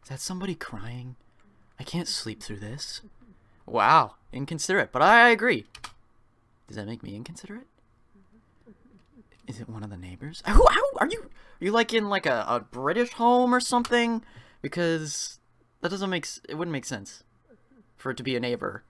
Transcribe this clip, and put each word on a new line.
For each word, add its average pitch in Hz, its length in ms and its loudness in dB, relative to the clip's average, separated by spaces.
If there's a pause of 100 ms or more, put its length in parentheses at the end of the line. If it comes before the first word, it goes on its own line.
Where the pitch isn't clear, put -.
Is - 60 -20
that 135 100 -12
somebody 185 360 -6
crying? 120 600 -12 (640)
I 143 40 -14
can't 175 240 -6
sleep - 340 -8
through 107 160 -12
this. 107 440 -12 (640)
Wow, 117 500 4 (160)
inconsiderate, 147 600 -2
but 127 100 2
I 233 280 10
agree. 220 360 2 (1000)
Does 107 100 -14
that 104 100 -8
make 113 160 -10
me 98 120 -12
inconsiderate? 196 520 -16 (1800)
Is 110 120 -12
it 117 100 -14
one 107 140 -12
of 107 60 -12
the 98 80 -14
neighbors? 92 500 -14
Who, 311 220 10
how, - 120 4 (160)
are - 100 2
you, 440 140 -6 (400)
are 170 40 -6
you, 196 60 0
like, 226 220 2
in, 214 160 0
like, 196 160 -2
a, 120 220 0
a 120 120 0
British 170 540 -4
home 247 400 4
or 247 60 4
something? 240 640 0 (380)
Because 160 760 -4 (420)
that 180 80 -4
doesn't 190 200 -6
make 175 160 -4
s-, - 240 -14
it - 60 -10
wouldn't 170 180 -6
make 135 120 -8
sense 104 380 -12 (720)
for - 160 -8
it 120 60 -8
to - 60 -12
be 127 120 -4
a 120 40 -2
neighbor. 117 500 -6